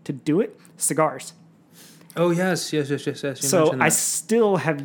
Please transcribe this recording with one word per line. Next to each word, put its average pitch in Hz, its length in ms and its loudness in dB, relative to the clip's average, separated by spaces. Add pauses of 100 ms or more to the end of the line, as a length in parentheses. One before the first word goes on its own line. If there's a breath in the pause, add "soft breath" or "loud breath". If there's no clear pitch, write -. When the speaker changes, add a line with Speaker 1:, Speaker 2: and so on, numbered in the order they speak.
Speaker 1:
to 156 80 -8
do 147 280 0
it. - 180 -4 (180 soft breath)
Cigars. 143 560 -2 (840 loud breath)
Speaker 2:
Oh, 175 140 2
yes, 175 420 0
yes, 147 180 -2
yes, 143 160 -4
yes, - 160 -6
yes. 135 200 -6
You 139 60 -2
Speaker 1:
So 185 120 4
Speaker 2:
mentioned 156 220 4
Speaker 1:
I 156 40 4
Speaker 2:
that. 165 60 4
Speaker 1:
still 214 640 2
have 151 280 -2